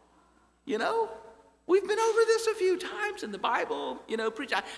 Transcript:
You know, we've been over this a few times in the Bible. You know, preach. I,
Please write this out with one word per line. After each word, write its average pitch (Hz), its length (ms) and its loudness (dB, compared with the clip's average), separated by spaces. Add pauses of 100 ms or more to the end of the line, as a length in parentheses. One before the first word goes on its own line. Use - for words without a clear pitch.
(640)
You 214 120 -2
know, 440 320 0 (560)
we've 370 220 4
been 415 120 0
over 453 260 4
this 453 220 4
a 427 80 0
few 370 220 2
times 415 460 -6
in 214 80 -8
the 208 60 -8
Bible. 269 720 -2
You 220 100 -2
know, 220 140 -2
preach. 226 220 -6
I, 196 100 0 (140)